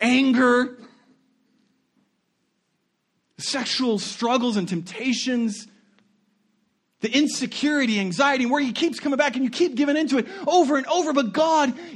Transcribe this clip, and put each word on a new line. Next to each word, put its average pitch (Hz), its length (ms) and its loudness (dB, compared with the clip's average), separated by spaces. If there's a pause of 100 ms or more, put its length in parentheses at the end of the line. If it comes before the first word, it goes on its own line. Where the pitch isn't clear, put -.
anger, 254 760 4 (2500)
sexual 247 600 -2
struggles 240 580 -2
and 180 100 -2
temptations, 233 1000 -4 (1300)
the 214 80 -2
insecurity, 269 880 0
anxiety, 254 460 0
and 240 80 -2
where 294 100 0
he 247 120 -2
keeps 320 260 -2
coming 277 160 -2
back 277 220 0
and 262 80 0
you 233 40 0
keep 294 260 0
giving 285 200 2
into 294 220 0
it 220 100 0 (180)
over 302 300 4
and 262 120 0
over. 311 260 0
But 254 180 0
God 302 420 2 (220)